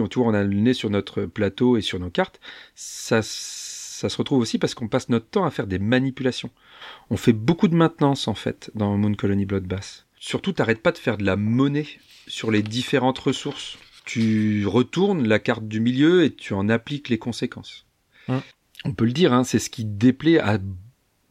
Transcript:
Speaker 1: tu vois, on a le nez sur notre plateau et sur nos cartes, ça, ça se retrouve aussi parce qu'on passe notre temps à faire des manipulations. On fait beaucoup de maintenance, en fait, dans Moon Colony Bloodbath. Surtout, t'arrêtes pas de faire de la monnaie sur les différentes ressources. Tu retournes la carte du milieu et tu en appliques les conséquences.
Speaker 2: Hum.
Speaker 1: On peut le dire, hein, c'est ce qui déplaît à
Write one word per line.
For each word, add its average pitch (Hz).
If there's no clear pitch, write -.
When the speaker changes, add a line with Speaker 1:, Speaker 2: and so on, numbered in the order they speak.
Speaker 1:
tu -
vois, 120
on 110
a 101
le 98
nez 110
sur 110
notre 101
plateau 104
et 110
sur 92
nos 90
cartes, -
ça, -
ça -
se -
retrouve 139
aussi 147
parce -
qu'on 113
passe -
notre 117
temps 196
à 156
faire 135
des 95
manipulations. 127
On 107
fait -
beaucoup 117
de 165
maintenance, 156
en 107
fait, -
dans 101
Moon 104
Colony 98
Bloodbath. 95
Surtout, -
t'arrêtes 113
pas 175
de -
faire 113
de 101
la 95
monnaie 131
sur -
les 107
différentes 123
ressources. -
Tu 107
retournes 143
la 107
carte 110
du 107
milieu 143
et 135
tu -
en 98
appliques 139
les 117
conséquences. -
Speaker 2:
Hum. 131
Speaker 1:
On 120
peut 113
le 117
dire, 160
hein, 127
c'est 120
ce -
qui 113
déplaît 123
à 104